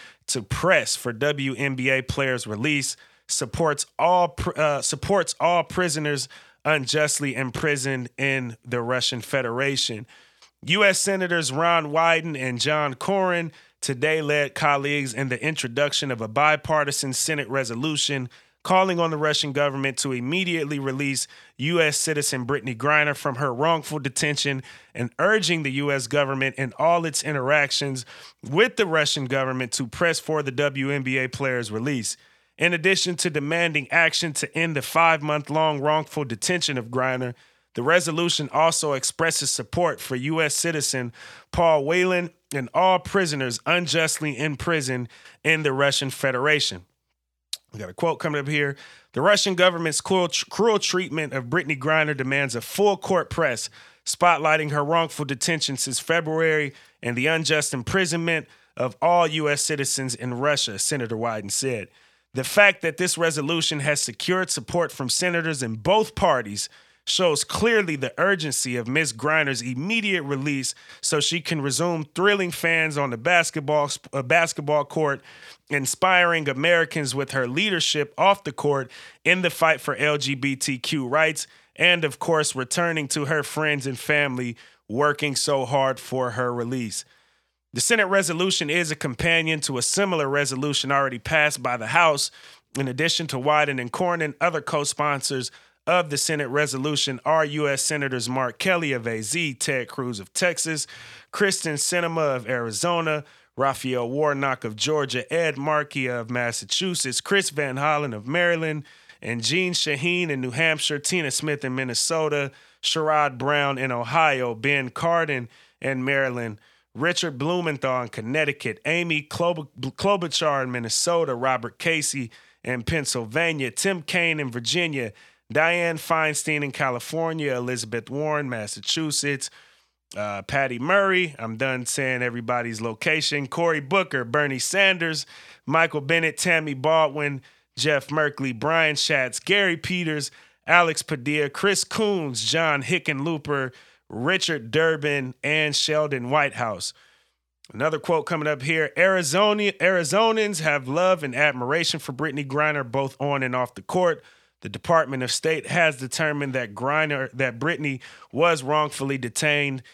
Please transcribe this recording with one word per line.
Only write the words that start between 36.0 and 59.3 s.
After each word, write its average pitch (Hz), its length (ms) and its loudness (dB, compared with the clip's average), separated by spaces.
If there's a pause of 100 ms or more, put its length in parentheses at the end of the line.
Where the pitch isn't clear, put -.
detention 139 520 -2
of 113 100 -6
Griner, 127 480 -2 (400)
the 117 60 -4
resolution 160 720 2
also 160 400 4
expresses 147 580 0
support 160 520 0
for 131 160 -4
U 151 240 0
S 151 120 2
citizen 139 600 -2 (400)
Paul 160 320 4
Whelan 175 460 2 (220)
and 135 200 -2
all 185 260 4
prisoners 147 640 -2
unjustly 156 720 0
in 147 200 -2
prison 131 500 -2 (380)
in 156 180 4
the 147 80 2
Russian 139 380 2
Federation. 135 760 0 (880)
We 107 80 -14
got 95 100 -10
a 90 40 -14
quote 160 260 0
coming 147 220 -2
up 139 60 -6
here. 147 280 0 (380)
"The 226 80 -2
Russian 196 340 4
government's 170 460 2
cruel, 185 260 2
tr-, - 220 -2
cruel 214 300 2
treatment 160 540 -2
of 123 160 -4
Brittany 165 260 0
Griner 151 420 2
demands 135 380 0
a 117 60 -4
full 196 360 2
court 185 320 0
press, 139 400 -2 (360)
spotlighting 156 640 4
her 147 120 2
wrongful 160 420 0
detention 139 520 -2
since 131 220 -4
February 156 720 0 (300)
and 120 120 -2
the 127 120 2
unjust 156 460 0
imprisonment 165 720 0 (280)
of 123 260 -2
all 170 260 6
U 156 220 0